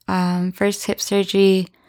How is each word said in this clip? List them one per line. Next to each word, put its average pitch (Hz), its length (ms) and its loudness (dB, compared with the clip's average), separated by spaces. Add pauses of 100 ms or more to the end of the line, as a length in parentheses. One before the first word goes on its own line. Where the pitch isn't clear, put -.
Um, 180 460 -2
first 202 320 -2
hip - 160 -4
surgery, 196 680 2 (200)